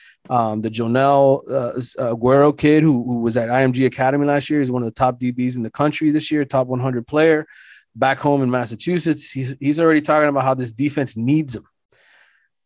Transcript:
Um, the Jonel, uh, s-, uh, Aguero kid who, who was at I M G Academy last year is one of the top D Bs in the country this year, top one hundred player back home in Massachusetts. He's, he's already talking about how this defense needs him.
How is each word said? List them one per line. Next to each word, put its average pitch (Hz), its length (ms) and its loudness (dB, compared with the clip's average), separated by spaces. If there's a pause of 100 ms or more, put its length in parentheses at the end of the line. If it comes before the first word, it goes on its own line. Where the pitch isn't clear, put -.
(280)
Um, 113 320 -2
the 107 100 -4
Jonel, 135 800 2
uh, 123 280 -4
s-, 127 200 -10
uh, 120 160 -2
Aguero 139 420 4
kid 151 260 4
who, 139 200 2
who 120 180 -4
was 117 180 -2
at 113 100 -2
I 127 140 2
M 131 100 4
G 131 140 2
Academy 135 400 0
last 143 240 -2
year 147 100 0
is 131 100 -2
one 123 120 -4
of 117 40 -4
the 110 60 -8
top 127 260 0
D 123 140 -4
Bs 123 240 -4
in 120 60 -6
the 110 80 -8
country 151 400 -2
this 151 200 -2
year, 147 140 0
top 131 220 -2
one 127 140 -4
hundred 123 260 -4
player 156 400 2 (500)
back 135 220 0
home 143 240 0
in 123 80 0
Massachusetts. 147 800 -4
He's, 131 280 -8
he's 147 220 -2
already 160 220 4
talking 151 260 2
about 139 160 0
how 131 80 2
this 127 200 -6
defense 139 440 -4
needs 131 400 0
him. 95 80 -16 (1000)